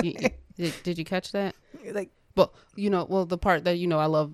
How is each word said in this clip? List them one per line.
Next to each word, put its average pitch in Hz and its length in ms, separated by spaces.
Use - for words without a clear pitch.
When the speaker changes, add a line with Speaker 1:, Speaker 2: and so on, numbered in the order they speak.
Speaker 1:
You, 170 100
Speaker 2:
like - 260
Speaker 1:
you, 175 80
did, - 180
did 175 160
you 160 60
catch 185 280
that? 196 220
Speaker 2:
Like 202 200
Speaker 1:
Well, 190 180
you 202 140
know, 180 200
well, 185 160
the 175 120
part 190 280
that, 175 140
you 180 80
know, 160 120
I 156 60
love 151 280